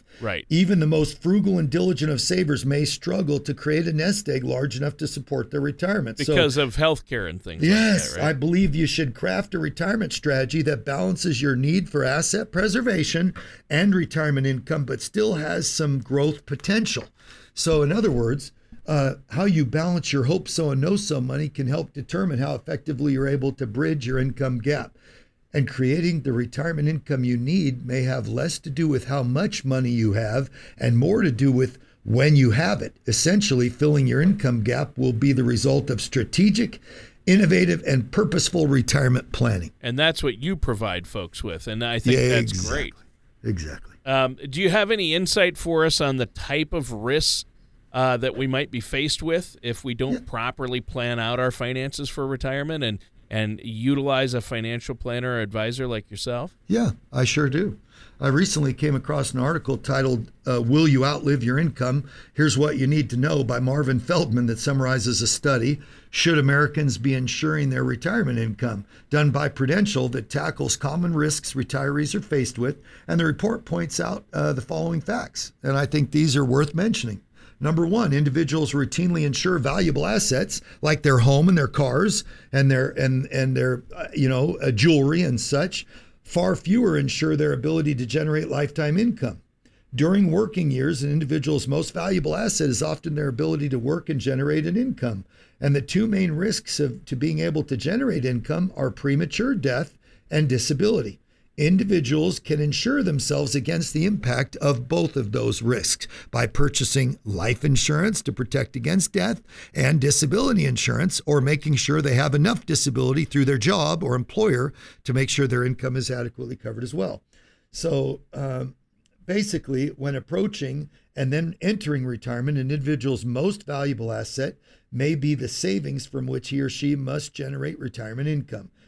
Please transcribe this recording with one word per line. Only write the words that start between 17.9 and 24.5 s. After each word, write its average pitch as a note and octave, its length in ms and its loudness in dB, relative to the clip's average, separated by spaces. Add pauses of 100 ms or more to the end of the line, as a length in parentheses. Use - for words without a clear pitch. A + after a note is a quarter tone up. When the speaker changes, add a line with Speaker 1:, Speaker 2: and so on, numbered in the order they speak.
Speaker 2:
other G3+ 220 2
words, A#2+ 400 -2 (340)
uh, C#3 280 2 (160)
how E3+ 160 0
you D#3+ 180 4
balance D#3+ 480 0
your C#3 120 2
hope-so D#3+ 460 0
and C3+ 100 0
no-so E3+ 400 0
money C3+ 280 -4
can C3+ 180 -4
help D3 260 -2
determine D3+ 460 -2
how C#3 160 0
effectively C#3+ 600 -2
you're C3+ 120 0
able C3+ 240 0
to C3 160 -6
bridge C#3 400 -2
your C3 140 0
income C3 380 -2